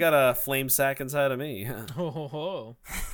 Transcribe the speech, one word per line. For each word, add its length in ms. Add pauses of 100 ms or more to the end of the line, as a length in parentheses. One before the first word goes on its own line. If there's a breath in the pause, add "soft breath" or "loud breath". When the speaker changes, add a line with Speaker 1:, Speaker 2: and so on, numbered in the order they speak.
Speaker 1:
I 60
got 20
a 220
flame 340
sack 320
inside 300
of 80
me. 240
<laughs> 320
Speaker 2:
Ho, 160
ho, 160
ho. 500 (360 loud breath)